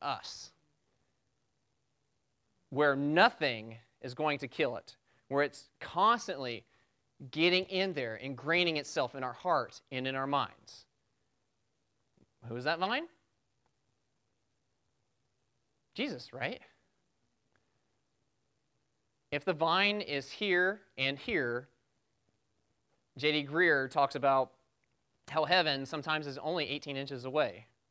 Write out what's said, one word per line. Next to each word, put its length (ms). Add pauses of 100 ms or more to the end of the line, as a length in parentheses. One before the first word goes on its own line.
us, 520 (2250)
where 260
nothing 800 (240)
is 140
going 240
to 100
kill 280
it, 200 (320)
where 140
it's 260 (120)
constantly 840 (640)
getting 360
in 260
there, 240
ingraining 600
itself 380
in 80
our 100
heart 480 (120)
and 140
in 80
our 120
minds. 600 (1600)
Who 80
is 80
that 140
vine? 300 (2750)
Jesus, 380
right? 280 (2750)
If 140
the 80
vine 480
is 300
here 500 (180)
and 200
here, 500 (1500)
J 140
D 140
Greer 420
talks 300
about 340 (800)
how 160
heaven 420
sometimes 400
is 120
only 300
eighteen 280
inches 280
away. 420 (240)